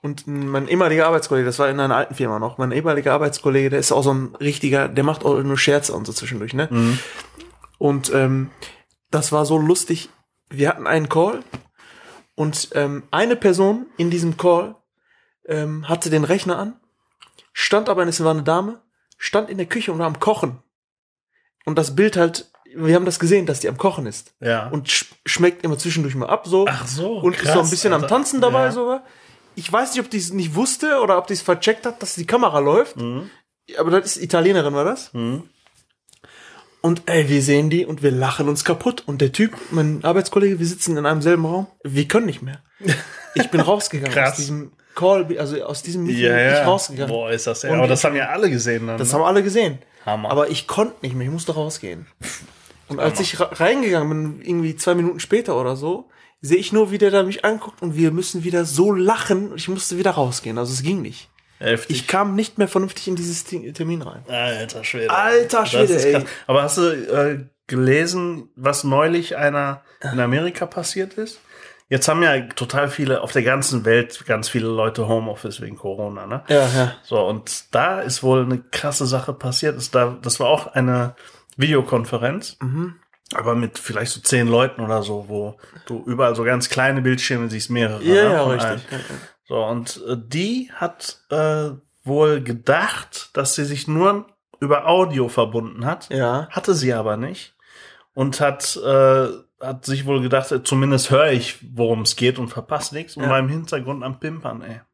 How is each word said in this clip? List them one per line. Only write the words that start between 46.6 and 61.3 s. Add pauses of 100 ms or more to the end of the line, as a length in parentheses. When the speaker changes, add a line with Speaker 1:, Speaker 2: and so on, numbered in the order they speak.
Speaker 1:
ich
rausgegangen.
Speaker 2:
Boah,
ist
das
ja,
Speaker 1:
Und
Speaker 2:
aber
das
Speaker 1:
ich
Speaker 2:
haben
ja
alle
gesehen
dann,
Speaker 1:
Das
Speaker 2:
ne?
Speaker 1:
haben
alle
gesehen. (260)
Speaker 2:
Hammer.
Speaker 1:
Aber
ich
konnte
nicht
mehr,
ich
musste
rausgehen. (800)
Und
als
Speaker 2:
Hammer.
Speaker 1:
ich
ra-,
reingegangen
bin,
irgendwie
zwei
Minuten
später
oder
so, (300)
sehe
ich
nur,
wie
der
da
mich
anguckt
und
wir
müssen
wieder
so
lachen
und
ich
musste
wieder
rausgehen.
Also
es
ging
nicht. (300)